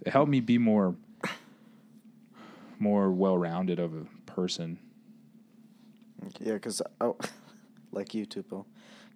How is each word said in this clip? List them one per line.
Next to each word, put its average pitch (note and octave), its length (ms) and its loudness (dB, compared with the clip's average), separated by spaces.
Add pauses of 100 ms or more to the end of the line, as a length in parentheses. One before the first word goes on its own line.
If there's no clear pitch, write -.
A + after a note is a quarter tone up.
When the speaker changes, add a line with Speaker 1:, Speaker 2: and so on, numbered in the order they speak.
Speaker 1:
It - 60 -2
helped D3 180 6
me C3 100 4
be A#2+ 180 4
more, G#2 380 4 (1800)
more G2+ 320 4
well-rounded F2+ 680 2
of E2 160 -2
a D#2 100 -10 (220)
person. F2 520 -4 (1600)
Speaker 2:
Yeah, A2 180 -4
'cause - 240 -6 (180)
I, A#2+ 120 0 (400)
<laughs> - 400 -20
like G2+ 220 -8
you, G#2 120 -4
Tupo. G2 380 -12 (520)